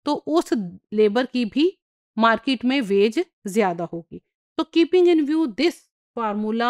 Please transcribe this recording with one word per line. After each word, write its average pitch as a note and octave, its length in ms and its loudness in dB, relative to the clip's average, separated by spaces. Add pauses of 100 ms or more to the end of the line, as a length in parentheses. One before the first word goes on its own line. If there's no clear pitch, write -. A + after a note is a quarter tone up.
तो D4 80 0
उस - 380 -2 (400)
लेबर G#3+ 340 2
की B3 200 -4
भी D4+ 260 0 (440)
मार्केट A3+ 480 0
में C4 160 0
वेज G3+ 380 0 (280)
ज़्यादा F3+ 460 -2
होगी। E3+ 280 -14 (380)
तो D#4+ 60 -4 (120)
keeping F4 320 4
in E4+ 180 4
view D#4 160 0 (140)
this E4+ 200 0 (400)
formula A3 540 -2